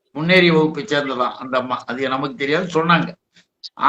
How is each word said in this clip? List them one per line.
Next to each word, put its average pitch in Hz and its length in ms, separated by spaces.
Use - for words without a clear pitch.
முன்னேறிய 175 400
வகுப்பை 156 320
சேர்ந்ததான் 131 540
அந்த 127 200
அம்மா", 123 180
அது 127 220
நமக்கு 135 280
தெரியாது 151 300
சொன்னாங்க. 165 420